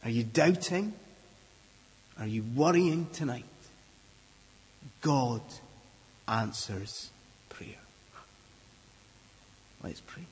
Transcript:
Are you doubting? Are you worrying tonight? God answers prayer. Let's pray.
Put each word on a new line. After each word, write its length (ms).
Are 80
you 140
doubting? 680
Are 80
you 160
worrying 720
tonight? 320
God 400
answers 840
prayer. 340
Let's 180
pray. 320